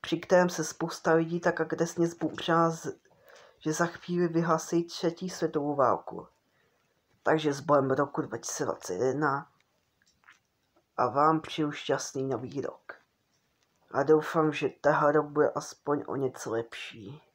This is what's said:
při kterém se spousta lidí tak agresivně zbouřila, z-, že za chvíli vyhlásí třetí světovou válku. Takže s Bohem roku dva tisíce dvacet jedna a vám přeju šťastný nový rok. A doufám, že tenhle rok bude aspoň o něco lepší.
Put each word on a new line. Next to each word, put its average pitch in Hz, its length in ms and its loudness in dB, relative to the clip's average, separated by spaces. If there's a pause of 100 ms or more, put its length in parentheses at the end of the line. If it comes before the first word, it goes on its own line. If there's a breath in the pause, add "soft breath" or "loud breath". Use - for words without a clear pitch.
při - 180 -2
kterém 180 300 4
se 165 160 -2
spousta - 480 -2
lidí 165 280 2
tak 175 200 0
agresivně 165 480 0
zbouřila, 165 640 0
z-, 165 280 -8 (600 loud breath)
že 156 140 -2
za 170 140 2
chvíli 175 420 -2
vyhlásí 165 560 0
třetí 170 460 -4
světovou 147 440 -2
válku. 113 540 0 (960)
Takže 151 300 2
s 139 80 -6
Bohem 139 300 2
roku 139 320 0
dva - 160 -8
tisíce - 260 -6
dvacet - 300 -6
jedna 135 580 0 (1400)
a 123 100 2
vám 151 340 2
přeju 151 320 -4
šťastný 139 520 -4
nový 135 360 -6
rok. - 340 -10 (960)
A 139 120 0
doufám, 156 500 4
že 147 160 -2
tenhle 147 440 2
rok 147 140 2
bude 147 240 2
aspoň - 560 -4
o 104 100 -6
něco 131 340 -4
lepší. 117 720 -8 (120)